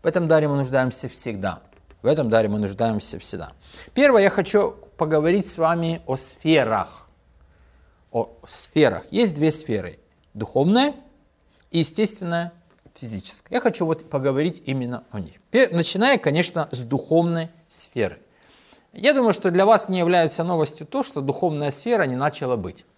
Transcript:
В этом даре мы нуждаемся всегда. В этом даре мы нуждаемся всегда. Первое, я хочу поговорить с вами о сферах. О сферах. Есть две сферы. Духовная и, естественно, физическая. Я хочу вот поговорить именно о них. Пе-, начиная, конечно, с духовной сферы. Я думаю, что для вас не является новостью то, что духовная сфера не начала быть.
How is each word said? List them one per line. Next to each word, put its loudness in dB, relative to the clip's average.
В -2
этом 0
даре 4
мы 0
нуждаемся -2
всегда. -6
В -2
этом 2
даре 4
мы -2
нуждаемся -4
всегда. -12
Первое, 6
я 6
хочу 0
поговорить 2
с -12
вами 0
о -2
сферах. 0
О -2
сферах. 0
Есть 2
две 2
сферы. -6
Духовная 2
и, 0
естественно, -2
физическая. -10
Я 0
хочу 0
вот -4
поговорить 0
именно -4
о -8
них. -12
Пе-, 4
начиная, 2
конечно, 0
с -6
духовной 0
сферы. -6
Я 2
думаю, 2
что 0
для 4
вас 4
не 0
является 2
новостью -2
то, -4
что -6
духовная -2
сфера -2
не -2
начала -2
быть. -10